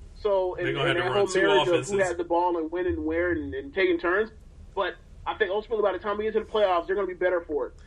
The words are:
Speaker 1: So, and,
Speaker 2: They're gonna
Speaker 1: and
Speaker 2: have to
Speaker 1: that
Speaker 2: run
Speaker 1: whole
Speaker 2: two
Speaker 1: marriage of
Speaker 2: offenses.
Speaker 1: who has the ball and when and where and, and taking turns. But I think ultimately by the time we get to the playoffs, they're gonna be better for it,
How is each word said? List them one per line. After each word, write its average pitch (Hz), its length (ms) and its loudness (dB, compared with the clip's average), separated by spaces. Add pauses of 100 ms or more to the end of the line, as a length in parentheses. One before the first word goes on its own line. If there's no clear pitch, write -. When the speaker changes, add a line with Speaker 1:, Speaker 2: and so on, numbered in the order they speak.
(160)
Speaker 1:
So, 190 400 0
and, 175 100 -4
Speaker 2:
They're - 80 0
gonna 143 160 0
Speaker 1:
and 175 80 2
Speaker 2:
have - 0 -
to 180 60 0
Speaker 1:
that 190 60 -2
Speaker 2:
run 202 80 0
Speaker 1:
whole 202 100 4
Speaker 2:
two 185 140 2
Speaker 1:
marriage 202 260 4
of 175 60 4
Speaker 2:
offenses. 165 180 0
Speaker 1:
who 196 80 0
has 180 180 0
the 175 60 -4
ball 170 340 2
and 160 140 -4
when 180 160 -4
and 156 180 -4
where 170 280 0
and, 143 200 -6
and 139 200 -10
taking 180 260 2
turns. 190 320 0 (420)
But 180 220 -4 (320)
I 170 80 -4
think 190 160 0
ultimately 214 320 -2
by 196 80 4
the 180 80 -4
time 208 180 -2
we 214 60 -4
get 214 100 -2
to 214 60 2
the 214 60 -4
playoffs, 185 420 2
they're 190 80 0
gonna 202 120 0
be 180 60 -8
better 180 280 0
for 143 260 -4
it, - 60 -14 (140)